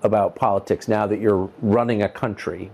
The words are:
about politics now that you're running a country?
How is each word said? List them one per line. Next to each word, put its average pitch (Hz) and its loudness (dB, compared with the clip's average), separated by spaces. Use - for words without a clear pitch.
about 101 2
politics 98 -2
now 107 0
that 101 -2
you're 98 2
running 117 2
a 98 2
country? 95 -6